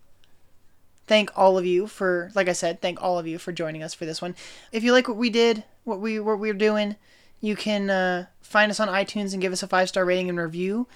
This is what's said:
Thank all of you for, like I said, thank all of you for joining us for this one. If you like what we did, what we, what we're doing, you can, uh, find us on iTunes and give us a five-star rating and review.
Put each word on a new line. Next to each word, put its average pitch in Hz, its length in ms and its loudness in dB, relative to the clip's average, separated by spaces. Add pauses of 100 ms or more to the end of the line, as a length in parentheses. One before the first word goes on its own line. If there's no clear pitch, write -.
(1080)
Thank 214 300 2
all 190 220 6
of 180 80 -2
you 180 220 2
for, 180 460 -2
like 190 140 2
I 180 40 2
said, 170 280 -4
thank 180 220 -4
all 180 160 0
of 165 80 -6
you 165 120 -8
for 180 140 -10
joining 160 300 -6
us 160 120 -10
for 170 120 -10
this 160 160 -8
one. 180 120 -8 (360)
If 226 140 -4
you 240 80 4
like 254 160 4
what 220 80 -4
we 240 120 0
did, 233 360 2 (200)
what 202 160 -4
we, 220 200 -2
what 208 180 0
we're 214 160 -2
doing, 208 420 0 (440)
you 214 160 -2
can, 202 340 -2
uh, 185 360 0 (140)
find 214 300 2
us 196 100 -4
on 214 80 0
iTunes 196 440 -2
and 190 80 -6
give 185 120 0
us 180 100 -6
a 196 60 -8
five-star 185 360 2
rating 180 240 2
and 175 100 -4
review. 180 580 -4